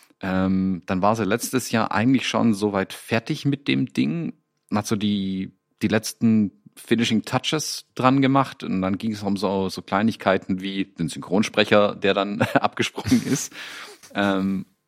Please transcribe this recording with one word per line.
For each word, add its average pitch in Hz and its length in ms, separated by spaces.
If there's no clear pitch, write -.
Ähm, 95 680
dann 92 160
war 107 140
sie 113 80
letztes 117 460
Jahr 113 220
eigentlich 120 360
schon 113 260
soweit 98 380
fertig - 520
mit 143 240
dem 135 240
Ding, 151 420
hat 104 140
so 113 100
die, 98 560
die 104 60
letzten 110 640
Finishing 113 460
Touches - 720
dran 127 280
gemacht 135 420
und 95 180
dann 95 160
ging's 107 240
um 101 140
so, 95 320
so 92 140
Kleinigkeiten 196 760
wie 98 260
den 82 220
Synchronsprecher, 104 840
der 98 200
dann 101 280
<laughs> - 120
abgesprungen - 680
ist. - 280
Ähm, 98 520